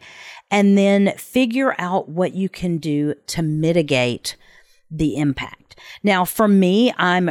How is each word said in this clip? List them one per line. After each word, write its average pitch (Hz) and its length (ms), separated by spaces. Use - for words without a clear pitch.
and 202 280
then 196 380
figure 254 640
out 180 300
what 165 240
you 190 160
can 175 300
do 147 360
to - 160
mitigate 156 920
the 151 280
impact. - 580
Now, 190 200
for 214 220
me, 196 500
I'm 180 340